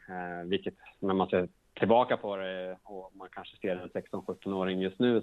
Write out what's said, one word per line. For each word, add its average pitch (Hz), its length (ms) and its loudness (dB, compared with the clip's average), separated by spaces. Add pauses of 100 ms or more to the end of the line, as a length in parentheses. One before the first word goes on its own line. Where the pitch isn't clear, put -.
eh, 87 380 -8
vilket 95 280 -4 (240)
när 95 140 0
man 92 160 4
ser 90 180 2 (260)
tillbaka 117 440 4
på 101 180 -4
det 92 480 -6
och 95 320 -14
man 95 160 -16
kanske - 260 -16
ser 92 180 -2
en 90 140 -8
sexton, 92 360 -6
sjuttonåring 95 540 -2
just 95 200 -2
nu, 120 240 6